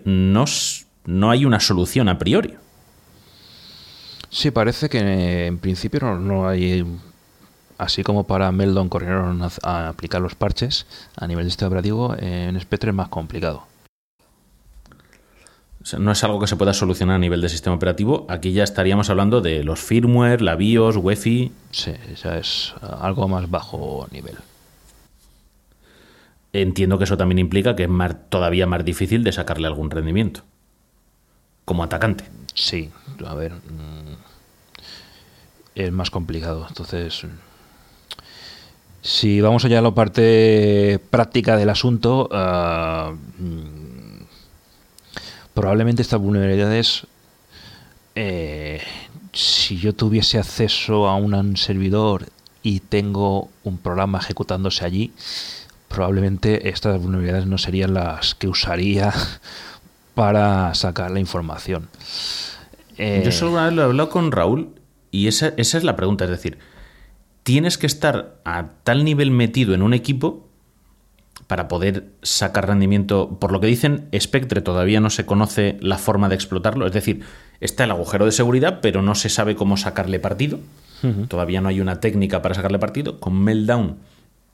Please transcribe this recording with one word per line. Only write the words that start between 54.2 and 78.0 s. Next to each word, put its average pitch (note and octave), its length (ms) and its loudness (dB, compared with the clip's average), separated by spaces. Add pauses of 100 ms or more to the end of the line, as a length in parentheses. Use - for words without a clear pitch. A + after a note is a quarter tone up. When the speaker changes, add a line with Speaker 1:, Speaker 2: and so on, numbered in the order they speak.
Speaker 2:
allí, F#2+ 280 -2 (760)
probablemente G2 800 0
estas G2 300 0
vulnerabilidades F#2 460 0
no F#2+ 120 0
serían F#2+ 360 0
las E2+ 400 -2
que - 140 -4
usaría G2 640 0 (500)
<laughs> - 520 -20
para G2+ 600 2
sacar F2+ 360 -2
la F#2+ 100 -2
información. E2 680 -6 (1080)
Eh, G2+ 260 2
Speaker 1:
Yo - 80 2
solo E3+ 200 0
una E3+ 140 2
vez E3+ 80 2
lo D#3+ 80 4
he - 40 6
hablado C#3 240 2
con E3+ 220 2
Raúl A2 380 2 (400)
y G2 180 2
esa, D#3 280 2
esa A#2 220 0
es E3 60 0
la C#3+ 120 0
pregunta, F#2+ 280 0
es F2+ 60 0
decir, F2 280 -6 (840)
tienes D3+ 360 2
que - 80 -2
estar - 580 -2
a E2+ 240 -4 (160)
tal C3 200 2
nivel D3 260 2
metido A#2+ 440 4
en F#2 80 2
un A2 120 6
equipo C3 540 -2 (1000)
para F2 220 -4
poder F#2+ 440 -2 (100)
sacar - 460 0
rendimiento. G2 720 2
Por F#2+ 120 0
lo F#2+ 80 0
que G#2 60 4
dicen, C3 420 2 (100)
Spectre - 420 0
todavía F#2 400 2
no G#2+ 100 4
se G#2+ 160 -4
conoce G2+ 540 2
la F#2+ 180 0
forma G2+ 300 2
de F#2 80 0
explotarlo, F#2+ 500 -2
es F#2 60 -2
decir, G#2 300 -2 (380)
está - 240 -2
el A2 60 0
agujero G2 360 0